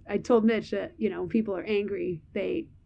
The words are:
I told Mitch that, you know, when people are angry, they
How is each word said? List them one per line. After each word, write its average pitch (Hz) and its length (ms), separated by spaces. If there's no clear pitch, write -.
I 202 120
told 226 260
Mitch 220 260
that, 196 260
you 214 120
know, 175 120
when 180 80
people 220 280
are 170 60
angry, 196 580
they 185 360